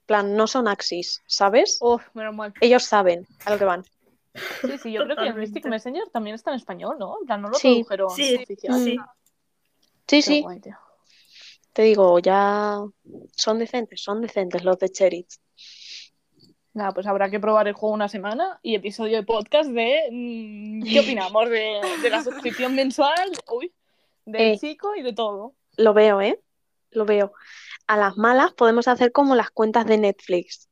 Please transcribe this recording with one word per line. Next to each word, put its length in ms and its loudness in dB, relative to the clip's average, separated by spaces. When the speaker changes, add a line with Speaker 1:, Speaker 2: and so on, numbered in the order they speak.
Speaker 1:
En 40 -20
plan, 300 0
no 120 2
son 220 -2
Axis, 580 -6
¿sabes? 540 2
Speaker 2:
Uf, 200 2
menos 220 -10
mal. 260 -10
Speaker 1:
Ellos 220 6
saben 440 2
a 60 -2
lo 80 2
que 60 2
van. 180 -2
Speaker 2:
Sí, 160 -6
sí, 160 -12
yo 100 -6
creo 60 -4
que 60 -4
Speaker 3:
Totalmente. 240 -4
Speaker 2:
Mystic 260 -10
Messenger 480 -6
también 220 -8
está 160 -8
en 60 -4
español, 400 -10
¿no? 220 -10
En 80 -10
plan, 140 -4
no 80 -10
lo 60 -4
Speaker 1:
Sí. 300 4
Speaker 2:
tradujeron 260 -4
Speaker 3:
Sí, 240 -2
Speaker 2:
oficial. 440 -6
Speaker 3:
sí. 180 -2
Speaker 1:
Mm. 40 -10
Sí, 100 4
Speaker 2:
Qué 40 8
Speaker 1:
sí. 220 2
Speaker 2:
guay, 180 -14
tío. 160 -20
Speaker 1:
Te 100 0
digo, 360 6
ya 600 2
son 240 -2
decentes, 420 -6
son 200 -6
decentes 420 -6
los 160 0
de 80 -2
Sheriff. 400 0
Speaker 2:
Nada, 180 -4
pues 160 -6
habrá 220 0
que 100 -4
probar 280 2
el 60 -4
juego 200 -4
una 140 -2
semana 540 -6
y 140 -4
episodio 420 -4
de 60 -4
podcast 480 0
de, 400 0
mm, 720 -10
¿qué 160 4
Speaker 1:
<laughs> 180 0
Speaker 2:
opinamos 320 0
de, 300 -2
de 80 0
la 140 -2
suscripción 520 -6
mensual? 560 0
Uy, 220 -8
del 280 2
Speaker 1:
Eh, 60 -4
Speaker 2:
chico 360 -8
y 60 -8
de 120 -6
todo. 400 -6
Speaker 1:
lo 160 6
veo, 280 6
¿eh? 180 0
Lo 140 -2
veo. 280 2
A 100 2
las 200 0
malas 360 4
podemos 340 4
hacer 240 2
como 240 4
las 160 2
cuentas 360 0
de 100 4
Netflix. 760 -2